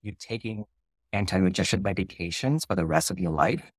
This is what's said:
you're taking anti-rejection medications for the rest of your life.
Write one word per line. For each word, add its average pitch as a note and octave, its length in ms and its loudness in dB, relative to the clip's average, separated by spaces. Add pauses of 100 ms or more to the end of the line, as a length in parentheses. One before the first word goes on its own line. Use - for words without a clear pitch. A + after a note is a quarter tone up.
you're G2+ 180 -10
taking A2 460 -8 (480)
anti-rejection F#2+ 680 2
medications F#2+ 840 -2
for G2 80 0
the F2 100 2
rest D#2 240 2
of F#2+ 80 -4
your F2+ 140 0
life. E2 480 2